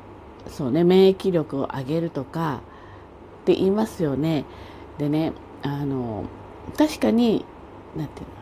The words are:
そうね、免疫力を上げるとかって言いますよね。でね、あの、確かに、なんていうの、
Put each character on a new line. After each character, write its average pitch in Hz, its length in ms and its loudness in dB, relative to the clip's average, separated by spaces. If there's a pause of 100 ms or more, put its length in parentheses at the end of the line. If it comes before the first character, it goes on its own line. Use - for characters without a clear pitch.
(480)
そ - 180 -4
う 117 60 0
ね、 165 100 4
免 190 320 8
疫 190 160 -2
力 151 280 2
を 135 160 -2
上 135 100 -4
げ 156 160 -2
る 165 100 -2
と 135 140 -6
か 160 360 -4 (840)
っ - 20 -20
て 185 100 6
言 190 120 4
い 190 40 6
ま 214 160 2
す - 160 -6
よ 139 140 2
ね。 151 280 2 (540)
で 147 100 0
ね、 156 240 2 (300)
あ 143 220 -4
の、 120 400 -4 (520)
確 302 220 2
か 214 140 4
に、 226 340 4 (500)
な 156 80 -4
ん - 40 -6
て - 120 -14
い - 40 -12
う - 20 -14
の、 - 160 -16